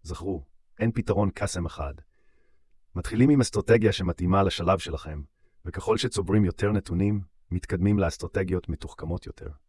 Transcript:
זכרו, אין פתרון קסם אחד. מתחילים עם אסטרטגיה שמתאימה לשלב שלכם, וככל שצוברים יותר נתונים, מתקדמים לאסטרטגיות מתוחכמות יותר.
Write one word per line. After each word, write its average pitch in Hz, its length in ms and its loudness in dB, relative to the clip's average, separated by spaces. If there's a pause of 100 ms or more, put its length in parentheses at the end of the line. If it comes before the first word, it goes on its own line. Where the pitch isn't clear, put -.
זכרו, 87 420 -8 (340)
אין 113 140 0
פתרון 101 420 0
קסם 92 320 -4
אחד. 71 280 -8 (1000)
מתחילים 117 360 2
עם 143 100 6
אסטרטגיה 110 520 4
שמתאימה 90 500 2
לשלב 90 360 2
שלכם, 78 440 -8 (460)
וככל - 280 -2
שצוברים 104 480 0
יותר 101 280 0
נתונים, 101 480 0 (300)
מתקדמים 95 480 2
לאסטרטגיות 92 680 -2
מתוחכמות - 580 -6
יותר. - 220 -14 (200)